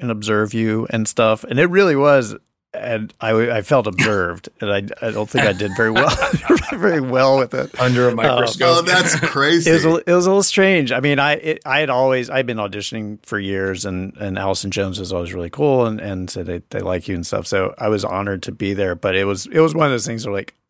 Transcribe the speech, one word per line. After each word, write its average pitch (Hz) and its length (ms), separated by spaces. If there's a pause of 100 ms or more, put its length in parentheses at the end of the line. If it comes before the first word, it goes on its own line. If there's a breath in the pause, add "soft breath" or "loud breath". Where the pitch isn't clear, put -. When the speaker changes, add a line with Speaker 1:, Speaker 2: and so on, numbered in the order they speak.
Speaker 1:
and 123 100
observe 107 440
you 110 360
and 110 160
stuff." 110 380
And 127 160
it 170 60
really 180 280
was, 139 400 (380)
and 110 480
I, 110 120 (260)
I - 40
felt 123 240
observed, 90 600 (140)
and 104 100
I, 98 340
I 113 40
don't 107 180
think 143 160
I 104 80
did 95 240
very 113 140
well, 113 180 (360)
<laughs> - 280
very 175 300
well 131 360
with 127 140
it. 131 260
Speaker 2:
Under 123 300
a 117 60
microscope. 123 640
Speaker 1:
Um, - 0
Speaker 3:
Oh, 175 40
that's 175 380
crazy. 165 500
Speaker 1:
it 160 40
was 151 100
a, 160 120 (140)
it 175 40
was 180 100
a 185 60
little 196 120
strange. 190 480
I 123 100
mean, 143 180
I, 143 160
it, 156 320
I 139 140
had 147 100
always, 127 400
I'd 135 160
been 120 100
auditioning 104 680
for 107 120
years, 95 460
and, 95 320
and 98 220
Allison 98 320
Jones 95 280
was 95 140
always 87 220
really 87 160
cool, 135 340
and, 110 160
and 92 300
said 90 160
they, 87 240
they 101 100
like 90 280
you 98 60
and 87 120
stuff. 95 200
So 95 300
I 110 120
was 104 180
honored 98 380
to - 80
be 101 200
there, 98 220
but 95 200
it 98 120
was, 98 260
it 156 80
was 160 140
one 160 120
of 139 60
those 117 140
things 113 200
where, 101 80
like, 98 200 (160)